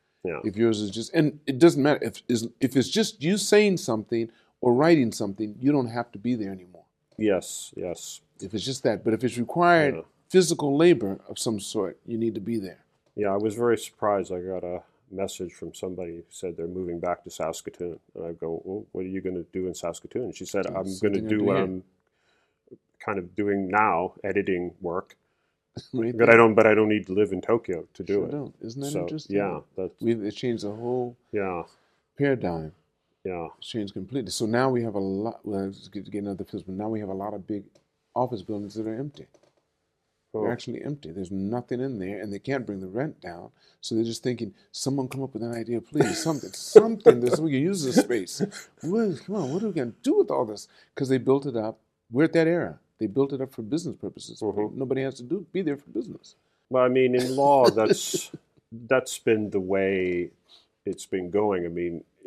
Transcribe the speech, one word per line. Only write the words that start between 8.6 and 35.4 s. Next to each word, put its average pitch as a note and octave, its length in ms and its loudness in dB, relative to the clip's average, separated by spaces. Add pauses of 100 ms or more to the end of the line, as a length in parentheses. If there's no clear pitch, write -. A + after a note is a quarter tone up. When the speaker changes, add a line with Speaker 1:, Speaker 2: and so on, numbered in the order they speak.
Speaker 2:
just B2+ 180 -6
that, A2 200 0
but A2 100 2
if A2 100 0
it's B2 140 -2
required D#3+ 580 4
Speaker 1:
Yeah. D#2+ 60 -8 (280)
Speaker 2:
physical D3+ 460 4
labor C#3+ 440 6 (100)
of - 80 -12
some A2+ 220 -2
sort, F#2+ 480 -4
you A#2 100 -4
need A2+ 180 0
to G#2 60 -6
be A2+ 160 -4
there. F#2 220 -8 (360)
Speaker 1:
Yeah, G#2 160 0
I G2+ 60 2
was G#2+ 160 0
very A#2 240 2
surprised. G2+ 540 -2
I F2+ 80 -4
got F2+ 240 -6
a F2 180 -6 (300)
message F#2 420 -6
from E2+ 220 -14
somebody F2+ 400 -8
who E2+ 160 -14
said F2 260 -10
they're E2 80 -6 (140)
moving F2 200 -6
back F2 260 -4
to - 40 -16
Saskatoon. E2 680 -8 (160)
And E2+ 100 -10
I E2+ 60 -8
go, E2 340 -6
"Well, F#2+ 260 -8
what F#2 140 -6
are - 100 -8
you F#2+ 60 -6
gonna F2+ 220 -4 (100)
do F#2 140 -4
in E2+ 80 -6
Saskatoon?" - 480 -6
And G2 120 -8
she F#2 100 -12
said, F#2+ 200 -2
Speaker 2:
Do F2 80 -6
Speaker 1:
"I'm F#2+ 140 -4
Speaker 2:
something G2 340 0
Speaker 1:
gonna A2 80 -4
do G#2+ 120 2
Speaker 2:
under G2+ 40 2
Speaker 1:
what G2 120 4
Speaker 2:
here. F#2+ 80 4
Speaker 1:
I'm F#2 180 -6 (1160)
kind G2+ 200 -4
of F2+ 160 -10
doing G2+ 320 0
now, F#2 460 4 (100)
editing F#2 580 0
work. F2+ 340 -6 (600)
Speaker 2:
<laughs> - 180 -14
Right A#2+ 240 -2
Speaker 1:
But A#2 120 8
I - 20 12
Speaker 2:
there. A#2 60 12
Speaker 1:
don't, A2+ 180 10
but G#2+ 120 10
I A2 80 8
don't G#2+ 140 6
need G#2 180 0
to F#2 60 -4
live G2+ 180 4
in F#2 100 -4
Tokyo F#2+ 520 -2
to F#2+ 100 -10
do G2 100 -4
Speaker 2:
Sure F#2+ 140 2
Speaker 1:
it." - 40 -8
Speaker 2:
don't. C#3+ 300 -8
Isn't A#2+ 200 -10
that C#3 100 -6
Speaker 1:
So, G2 100 -2
Speaker 2:
interesting? G2 340 -4
Speaker 1:
yeah, F#2+ 260 0 (140)
that's F#2 260 -8
Speaker 2:
We've, A2+ 220 0
it G#2 80 -4
changed A2+ 320 -4
the G2+ 80 -4
whole B2 440 -4 (160)
Speaker 1:
Yeah. F#2 320 -2 (540)
Speaker 2:
paradigm. F2+ 540 0 (520)
Speaker 1:
Yeah. F2 240 -6 (100)
Speaker 2:
It's - 100 -16
changed G#2 260 -6
completely. F#2+ 380 -6
So - 140 -4
now A#2+ 240 2
we B2 140 2
have A2 120 -4
a G2+ 40 -2
lot, G2 460 -2